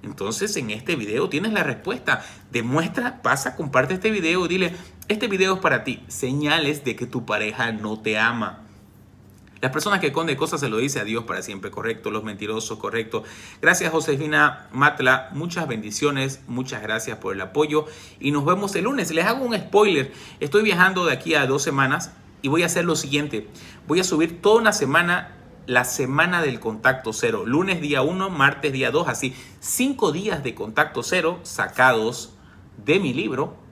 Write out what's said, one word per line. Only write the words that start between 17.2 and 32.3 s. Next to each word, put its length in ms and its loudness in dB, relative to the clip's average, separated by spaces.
el 80 -6
apoyo. 420 0
Y 100 0
nos 160 0
vemos 280 2
el 100 0
lunes. 260 0
Les 160 2
hago 180 0
un 100 0
spoiler. 600 4
Estoy 220 4
viajando 420 4
de 80 4
aquí 220 0
a 100 4
dos 180 2
semanas 520 0
y 80 -2
voy 140 4
a 40 2
hacer 200 0
lo 100 2
siguiente. 520 -2
Voy 140 2
a 40 0
subir 360 0
toda 220 8
una 100 4
semana, 640 2
la 180 4
semana 560 0
del 180 -2
contacto 540 -2
cero. 320 0
Lunes 380 0
día 180 0
uno, 300 0
martes 420 2
día 180 0
dos, 180 2
así. 260 -4
Cinco 520 0
días 320 -4
de 120 -6
contacto 480 -2
cero 400 0
sacados 920 0